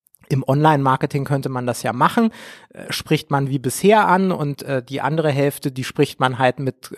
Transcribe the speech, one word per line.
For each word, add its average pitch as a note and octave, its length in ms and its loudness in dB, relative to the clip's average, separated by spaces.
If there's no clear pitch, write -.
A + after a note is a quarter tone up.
im C3+ 160 0
Online-Marketing C#3 800 2
könnte C3+ 240 -2
man B2+ 180 -4
das A#2+ 160 -4
ja A2+ 120 -4
machen, F3 360 2
äh, - 180 -12
spricht - 380 -2
man C#3 180 0
wie C3+ 100 -4
bisher F#3+ 500 2
an F#3 220 2
und, D3 320 -4
äh, C3 200 -4
die C3 180 -8
andere D3+ 300 0
Hälfte, C#3+ 420 0
die B2+ 120 -6
spricht - 360 -2
man B2+ 180 0
halt B2+ 200 2
mit, - 400 -6